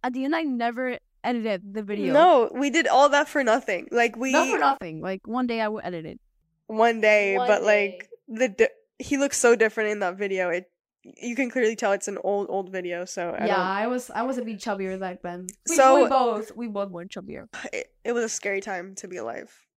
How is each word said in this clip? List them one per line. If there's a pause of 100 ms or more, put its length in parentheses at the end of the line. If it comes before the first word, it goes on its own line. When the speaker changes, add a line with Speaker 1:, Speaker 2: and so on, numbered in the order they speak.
Speaker 1:
at
the
end,
I
never (260)
edited
the
video.
Speaker 2:
No,
we
did
all
that
for
nothing.
Like,
we
Speaker 1:
Not
for
nothing.
Like,
one
day
I
will
edit
it. (480)
Speaker 2:
One
day,
Speaker 3:
One
Speaker 2:
but,
like, (200)
Speaker 3:
day.
Speaker 2:
the
di-, (300)
he
looks
so
different
in
that
video.
It, (400)
you
can
clearly
tell
it's
an
old,
old
video,
so
I
Speaker 1:
Yeah,
Speaker 2:
don't
Speaker 1:
I
was,
I
was
a
bit
chubbier
back
then. (240)
We,
Speaker 2:
So
Speaker 1:
we
both,
we
both
were
chubbier. (260)
Speaker 2:
It, (180)
it
was
a
scary
time
to
be
alive. (220)